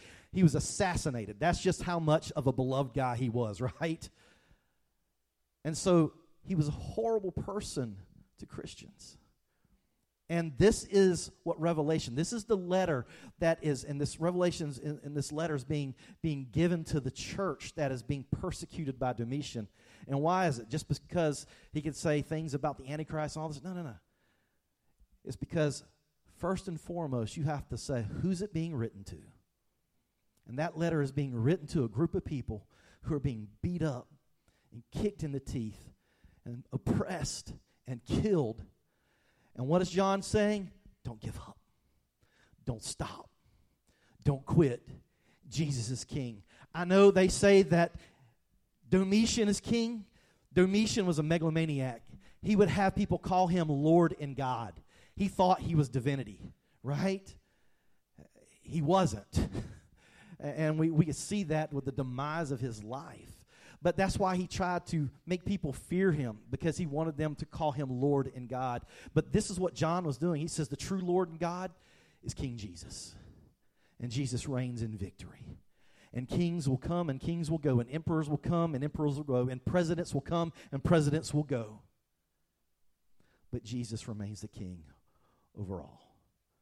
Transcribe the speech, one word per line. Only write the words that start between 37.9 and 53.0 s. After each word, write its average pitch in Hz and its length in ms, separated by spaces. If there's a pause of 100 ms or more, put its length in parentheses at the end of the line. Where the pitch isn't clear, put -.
killed. 147 600 (920)
And 127 120
what 180 140
is 180 80
John 196 320
saying? 208 480 (340)
Don't 117 160
give - 180
up. - 200 (1080)
Don't 113 180
stop. - 480 (920)
Don't 135 200
quit. 135 380 (640)
Jesus 131 420
is 127 140
king. 120 380 (320)
I 175 100
know 196 260
they 185 180
say 202 340
that 170 320 (960)
Domitian 208 580
is 202 120
king. 233 440 (480)
Domitian 196 540
was 160 120
a 156 40
megalomaniac. 156 800 (400)
He 208 140
would 196 120
have 190 260
people 196 240